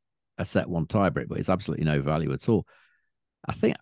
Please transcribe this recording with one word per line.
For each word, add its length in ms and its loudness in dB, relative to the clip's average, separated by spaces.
a 40 -2
set 240 0
one 180 -2
tiebreak, 420 2
but 100 -6
it's 100 -4
absolutely 360 0
no 160 2
value 320 0
at 160 -4
all. 160 2
I 40 -4
think 300 0